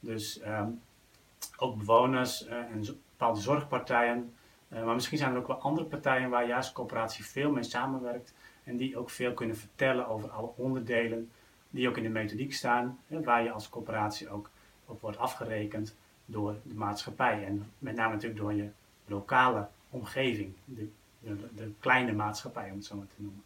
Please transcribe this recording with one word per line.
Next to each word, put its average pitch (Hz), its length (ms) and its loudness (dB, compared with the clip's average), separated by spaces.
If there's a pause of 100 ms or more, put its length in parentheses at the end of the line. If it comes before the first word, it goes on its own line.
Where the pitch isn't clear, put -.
Dus, 110 380 -6
ehm, 107 320 -2 (840)
ook 120 220 0
bewoners, 123 680 6
eh, 120 120 -6
en 113 260 -4
zo-, - 120 -8 (140)
bepaalde 110 300 2
zorgpartijen. 120 920 2 (340)
Eh, 113 160 -6
maar 117 100 4
misschien 127 240 0
zijn 135 140 2
er 123 60 2
ook 120 80 -4
wel 131 140 -2
andere 151 260 2
partijen 127 440 2
waar 120 160 4
juist 123 220 0
de - 60 -12
corporatie 113 500 -4
veel 143 260 0
mee 127 120 2
samenwerkt 123 720 -4 (300)
en 123 120 -4
die 131 220 -2
ook 123 120 -6
veel 123 240 0
kunnen 113 220 -2
vertellen 131 520 0
over 110 220 -4
alle 147 260 -6
onderdelen 117 760 0 (400)
die 123 180 2
ook 117 80 0
in 113 60 -2
de 113 60 0
methodiek 110 460 -2
staan, 123 520 2
hè, 156 160 -4
waar 120 200 4
je 113 80 0
als 107 180 -8
corporatie 107 600 -4
ook 101 220 -10 (400)
op 110 100 -14
wordt 107 180 -8
afgerekend 110 800 -4 (280)
door 104 380 -4
de 117 120 -12
maatschappij 104 720 0
en 101 320 -4
met 120 160 -6
name 113 180 2
natuurlijk 107 280 -4
door 104 120 -2
je 104 180 0 (360)
lokale 110 640 4 (220)
omgeving, 113 640 -2 (100)
de, 107 240 -10 (320)
de, 110 340 -8
de 107 240 -8
kleine 127 340 4
maatschappij, 104 580 -4
om 95 60 -8
het 101 80 -10
zo 104 120 -12
maar 98 100 -10
te - 160 -16
noemen. 101 240 -12